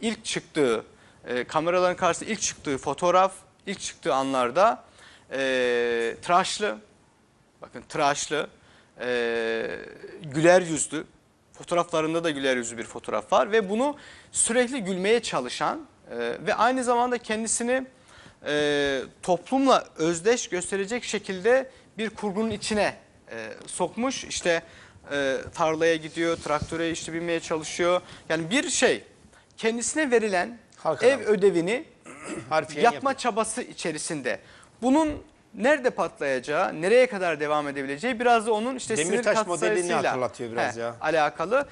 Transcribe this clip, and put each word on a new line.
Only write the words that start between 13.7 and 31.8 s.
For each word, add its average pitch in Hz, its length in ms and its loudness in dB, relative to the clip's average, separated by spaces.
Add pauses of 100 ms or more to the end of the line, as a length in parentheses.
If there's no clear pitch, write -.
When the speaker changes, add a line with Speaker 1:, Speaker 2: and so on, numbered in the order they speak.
Speaker 1:
sürekli 247 520 0
gülmeye 196 400 2
çalışan, 160 640 -2 (260)
e, 120 60 -8
ve 120 380 -2
aynı 254 280 2
zamanda 240 340 0
kendisini, 233 680 -2 (600)
e, 143 540 2 (220)
toplumla 240 640 2 (100)
özdeş 170 520 0
gösterecek 196 540 -4
şekilde 214 680 0 (280)
bir 214 120 -2
kurgunun 208 420 -2
içine, 208 440 0 (360)
e, 113 180 -10 (180)
sokmuş. 233 560 -4
İşte, 170 380 -2 (500)
e, 135 260 0 (160)
tarlaya 160 420 2
gidiyor, 165 420 -2
traktöre 160 540 -2
işte 160 220 -8
binmeye 170 260 -2
çalışıyor. 175 640 0 (280)
Yani 160 200 -2
bir 294 200 0
şey, 156 340 2 (540)
kendisine 240 540 -2
verilen 214 480 2 (180)
Speaker 2:
Halk 160 260 -2
Speaker 1:
ev 262 140 8
Speaker 2:
adamı. - 60 -6
Speaker 1:
ödevini 196 640 2 (320)